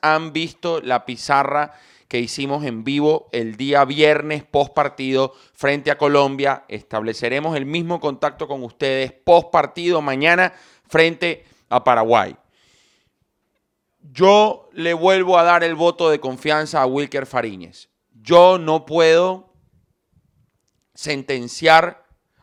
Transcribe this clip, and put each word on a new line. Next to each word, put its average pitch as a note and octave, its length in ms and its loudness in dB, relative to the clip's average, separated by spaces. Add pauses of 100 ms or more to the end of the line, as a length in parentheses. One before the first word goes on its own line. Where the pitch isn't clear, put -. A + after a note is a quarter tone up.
han D#3 300 0
visto E3 480 -6
la B2 260 -4
pizarra C#3 680 -2 (340)
que B2 100 -4
hicimos C#3 460 -6
en A2+ 180 -8
vivo D3 480 -2
el A2+ 260 -6
día C#3 280 0
viernes D3+ 580 0
post C#3 320 -4
partido C3+ 580 -2 (200)
frente C#3+ 400 -2
a - 60 -8
Colombia. C#3 680 0
Estableceremos A#2 880 -6
el C3+ 100 -6
mismo E3+ 340 -6
contacto C#3+ 480 -6
con C3+ 160 -10
ustedes C3 480 -4
post - 380 2
partido E3+ 520 -2
mañana D#3+ 500 2 (360)
frente E3 560 -2 (240)
a A#2+ 160 0
Paraguay. A2+ 520 2 (1700)
Yo G3+ 600 2
le E3+ 200 -4
vuelvo F#3 460 2
a E3+ 60 4
dar E3+ 180 4
el E3 140 -2
voto E3+ 340 0
de D3 80 0
confianza D3+ 640 -4
a C3 40 0
Wilker C3+ 380 -4
Fariñez. G2+ 640 -10 (320)
Yo F3 380 6
no D#3 260 -2
puedo E3+ 720 0 (1400)
sentenciar, D3+ 1120 0 (380)